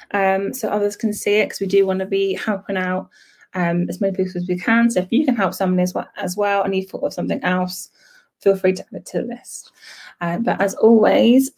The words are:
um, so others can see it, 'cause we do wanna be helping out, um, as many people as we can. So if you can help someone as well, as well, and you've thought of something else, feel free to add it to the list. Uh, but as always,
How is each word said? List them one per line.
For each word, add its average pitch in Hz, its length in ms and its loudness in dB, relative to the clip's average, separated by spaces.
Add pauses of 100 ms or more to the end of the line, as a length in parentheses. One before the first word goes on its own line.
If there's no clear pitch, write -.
(120)
um, 196 420 0
so - 160 -6
others 208 260 0
can 208 180 -2
see 208 220 0
it, 202 140 2
'cause - 100 -12
we 196 80 -2
do 196 180 4
wanna 190 200 -2
be 196 280 -2
helping 196 440 -6
out, 185 320 -4 (440)
um, 175 360 0
as 180 120 -8
many 196 140 0
people 185 200 -2
as 180 120 -6
we 180 100 -2
can. 233 320 2
So 233 120 0
if 180 100 -6
you 311 140 2
can 262 100 0
help 190 180 0
someone 185 260 0
as 180 140 0
well, - 140 -6 (100)
as 180 200 -6
well, 202 260 0
and 196 120 -2
you've 190 140 -4
thought - 140 -8
of 190 100 -4
something 175 300 -4
else, 180 460 -2 (500)
feel 196 160 4
free 185 180 2
to 180 100 -8
add 208 160 -14
it - 80 -18
to - 140 -4
the - 60 -6
list. - 440 -14 (480)
Uh, 170 180 -2
but 180 240 -2
as 190 140 0
always, 226 840 6